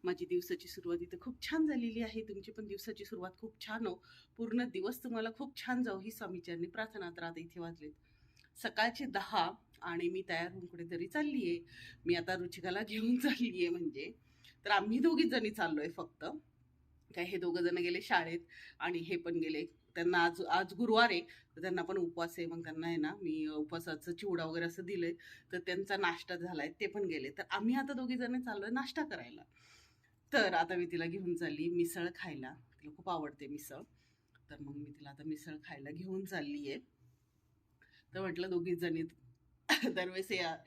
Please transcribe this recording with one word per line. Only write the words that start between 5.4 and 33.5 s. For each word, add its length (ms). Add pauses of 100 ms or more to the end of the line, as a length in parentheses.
छान 260
जाऊ, 160
ही 120
स्वामीचरणी 560
प्रार्थना. 420
तर 140
आता 160
इथे 200
वाजलेत 320 (720)
सकाळचे 420
दहा 460 (300)
आणि 280
मी 200
तयार 220
होऊन 140
कुठेतरी 420
चाललीये. 520 (460)
मी 100
आता 200
रुचिकाला 480
घेऊन 340
चाललीये 520
म्हणजे, 420 (540)
तर 60
आम्ही 280
दोघीच 320
जणी 200
चाललोय 380
फक्त. 360 (880)
काय, 100
हे 120
दोघं 240
जण 160
गेले 240
शाळेत 380 (400)
आणि 200
हे 180
पण 160
गेले. 320 (300)
त्यांना 220
आज, 240
आज 320
गुरुवार 360
आहे, 120
तर 400
त्यांना 200
पण 160
उपवास 400
आहे. 100
मग 160
त्यांना 240
आहे 100
ना, 240
मी 260
उपवासाचं 680
चिवडा 320
वगैरे 200
असं 200
दिलंय, 280 (380)
तर 80
त्यांचा 380
नाश्ता 380
झालाय, 440
ते 80
पण 160
गेले. 260
तर 200
आम्ही 260
आता 180
दोघी 220
जण 260
चाललोय 280
नाश्ता 360
करायला. 360 (920)
तर 200
आता 220
मी 100
तिला 200
घेऊन 300
चालली 340
मिसळ 460
खायला, 380
तिला 420
खूप 140
आवडते 380
मिसळ. 340 (680)